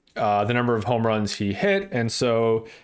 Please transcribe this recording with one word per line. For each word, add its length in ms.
uh, 260
the 100
number 220
of 80
home 240
runs 280
he 180
hit. 400
And 180
so, 540